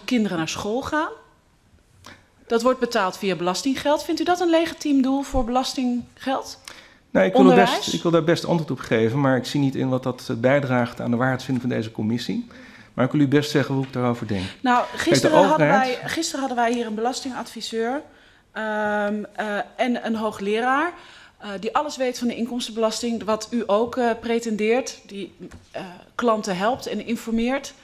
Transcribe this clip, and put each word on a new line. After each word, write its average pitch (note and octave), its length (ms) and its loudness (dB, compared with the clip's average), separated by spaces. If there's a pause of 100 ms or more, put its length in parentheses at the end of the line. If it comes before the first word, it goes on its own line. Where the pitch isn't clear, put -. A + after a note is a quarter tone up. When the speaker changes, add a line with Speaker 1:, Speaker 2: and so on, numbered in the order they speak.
Speaker 1:
kinderen G#3 320 0
naar D#3+ 120 -2
school A3 320 -4
gaan. D#4 280 -2 (1400)
Dat A3+ 140 2
wordt B3 180 2
betaald G#3+ 380 0
via F#3+ 180 -2
belastinggeld. C4+ 680 0
Vindt D#4+ 180 -2
u - 20 -2
dat F4 160 2
een F4+ 100 2
legitiem D#4+ 520 2
doel C4+ 200 2
voor C4 220 -2
belastinggeld? B3 1160 -4 (520)
Speaker 2:
Nou, F#3+ 140 4
ik F#3+ 60 2
wil - 100 6
er F#3+ 60 10
Speaker 1:
Onderwijs? - 300 8
Speaker 2:
best, - 160 -4
ik E3+ 80 -2
wil E3+ 100 2
daar E3 120 4
best D#3+ 220 2
antwoord D#3+ 260 0
op C3 80 -6
geven, A2+ 420 2
maar C3 160 4
ik A#2+ 80 -2
zie - 140 -2
niet C3+ 160 2
in C3 140 0
wat B2+ 140 0
dat, - 260 -6
eh, B2+ 60 -2
bijdraagt B2+ 680 2
aan A#2+ 100 -2
de A#2 60 2
waarheidsvinding B2+ 500 -2
van A#2 100 -2
deze A2 140 -4
commissie. A#2+ 560 -4 (460)
Maar A#2+ 120 0
ik C3 60 -2
wil D3+ 100 2
u C#3 60 4
best C#3+ 240 2
zeggen C#3 240 0
hoe C3+ 80 0
ik C3 100 -12
daarover A#2+ 340 -2
denk. G2 160 -2 (180)
Speaker 1:
Nou, B3 220 2
Speaker 2:
Kijk, - 80 -8
de - 60 -12 (120)
Speaker 1:
gisteren D#4 280 4
hadden D4 160 6
Speaker 2:
overheid C#4 460 2
Speaker 1:
wij, - 100 -10
gisteren D#4+ 300 -4
hadden B3+ 240 -4
wij A#3 100 2
hier A#3+ 120 -2
een G#3+ 100 -6
belastingadviseur, A#3 1080 -6 (500)
ehm, G#3 720 -2 (120)
eh, G#3 220 -4 (180)
en A#3+ 300 -2
een A3+ 100 -2
hoogleraar, A3 800 0 (440)
eh, G#3 120 -12 (100)
die A3 160 -4
alles D4 220 -2
weet B3 220 -2
van A#3+ 80 -2
de A3+ 80 -2
inkomstenbelasting, A#3 880 -4
wat A3 280 -4
u A#3 140 -2
ook, A3+ 320 0
eh, A#3+ 120 2 (100)
pretendeert, A#3 880 -2
die, G3 260 -12 (380)
eh, B2 100 -10 (340)
klanten G#3+ 420 0
helpt A3 300 -2
en - 180 -6
informeert A#3 680 -4 (100)